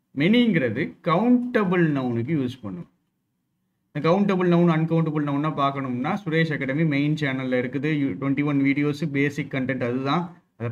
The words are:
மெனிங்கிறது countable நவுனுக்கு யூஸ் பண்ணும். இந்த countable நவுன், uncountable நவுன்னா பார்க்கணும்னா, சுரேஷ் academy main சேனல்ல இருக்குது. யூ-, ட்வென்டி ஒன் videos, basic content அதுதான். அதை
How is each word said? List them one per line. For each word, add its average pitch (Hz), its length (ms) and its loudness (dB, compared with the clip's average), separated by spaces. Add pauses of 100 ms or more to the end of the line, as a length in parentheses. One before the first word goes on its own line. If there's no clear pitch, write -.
(160)
மெனிங்கிறது 160 680 2 (200)
countable 202 880 2
நவுனுக்கு 127 440 -2
யூஸ் 127 260 -4
பண்ணும். 90 280 -12 (1080)
இந்த 147 60 -6
countable 185 460 2
நவுன், 175 240 4
uncountable 160 520 0
நவுன்னா 143 320 -2
பார்க்கணும்னா, 139 580 -2
சுரேஷ் 160 400 0
academy 135 320 -2
main 147 300 2
சேனல்ல 131 440 -2
இருக்குது. 131 380 -2
யூ-, 139 200 0
ட்வென்டி 139 280 0
ஒன் 143 160 2
videos, 147 500 0
basic 139 400 -2
content 127 320 -2
அதுதான். 135 400 -2 (320)
அதை 117 160 -6